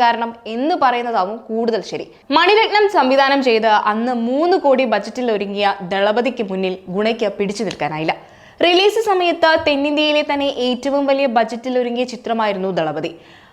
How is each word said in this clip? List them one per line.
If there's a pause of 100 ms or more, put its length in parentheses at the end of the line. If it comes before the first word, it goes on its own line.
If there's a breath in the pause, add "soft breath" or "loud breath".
കാരണം (260)
എന്ന്
പറയുന്നതാവും (100)
കൂടുതൽ
ശരി. (300 loud breath)
മണിരത്നം (120)
സംവിധാനം
ചെയ്ത് (200)
അന്ന് (140)
മൂന്ന്
കോടി
ബജറ്റിൽ
ഒരുങ്ങിയ (200)
ദളപതിക്ക്
മുന്നിൽ (200)
ഗുണയ്ക്ക് (100)
പിടിച്ചു
നിൽക്കാനായില്ല. (500 loud breath)
റിലീസ്
സമയത്ത് (160)
തെന്നിന്ത്യയിലെ
തന്നെ (200)
ഏറ്റവും
വലിയ (100)
ബജറ്റിൽ
ഒരുങ്ങിയ
ചിത്രമായിരുന്നു (100)
ദളപതി. (420 loud breath)